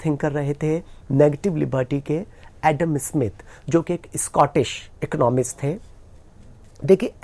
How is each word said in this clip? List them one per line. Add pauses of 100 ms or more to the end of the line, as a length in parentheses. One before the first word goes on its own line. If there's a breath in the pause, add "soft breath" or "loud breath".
थिंकर
रहे
थे (340 soft breath)
नेगेटिव
लिबर्टी
के, (420 soft breath)
एडम
स्मिथ, (380 loud breath)
जो
कि
एक
स्कॉटिश (120)
इकोनॉमिस्ट
थे। (1080)
देखिए, (100)